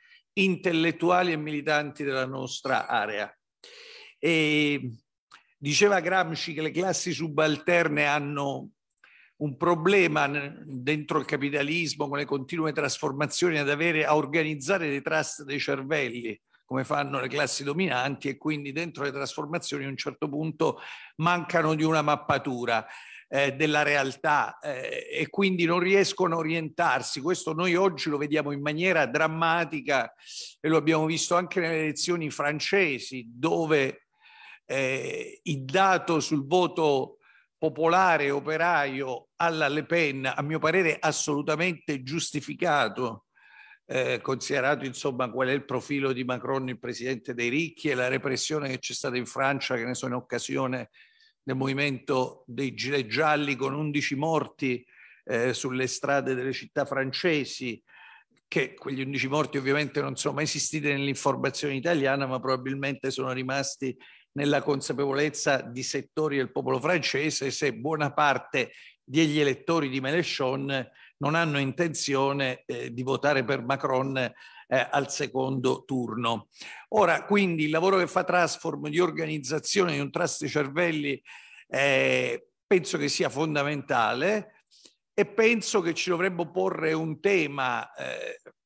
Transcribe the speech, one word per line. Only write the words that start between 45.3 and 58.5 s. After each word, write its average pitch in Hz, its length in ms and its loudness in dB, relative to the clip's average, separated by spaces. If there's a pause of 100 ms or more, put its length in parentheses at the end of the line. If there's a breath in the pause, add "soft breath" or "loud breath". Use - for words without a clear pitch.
qual 127 160 0
è 127 60 2
il 139 100 0
profilo 135 480 -2
di 123 140 -2
Macron, 127 420 -2
il 123 100 -6
presidente 123 560 -6
dei 120 140 -2
ricchi, 151 420 -2
e 139 40 0
la 127 160 0
repressione 135 580 -2
che 127 120 -4
c'è - 140 -8
stata 127 220 -4
in 123 100 -2
Francia, 135 500 -2
che 117 100 -4
ne 123 100 -4
so, 131 120 -6
in 123 60 -4
occasione 127 760 -4 (520 soft breath)
del 135 140 -4
movimento 135 920 -2
dei 123 260 -4
Gilet 123 340 -2
Gialli, 147 480 2
con 135 180 -2
undici 147 420 -2
morti, 139 680 -2 (380 loud breath)
eh, 120 300 0
sulle 127 340 -2
strade 135 480 0
delle 127 160 -2
città - 320 -4
francesi, 131 1000 -2 (640 loud breath)
che - 260 -2